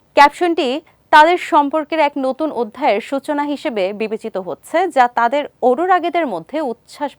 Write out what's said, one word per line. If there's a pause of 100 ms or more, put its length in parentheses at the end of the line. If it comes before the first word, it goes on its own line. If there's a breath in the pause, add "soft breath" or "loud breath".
(140)
ক্যাপশনটি (280 soft breath)
তাদের
সম্পর্কের
এক
নতুন
অধ্যায়ের
সূচনা
হিসেবে
বিবেচিত
হচ্ছে,
যা
তাদের (180)
অনুরাগীদের
মধ্যে
উচ্ছ্বাস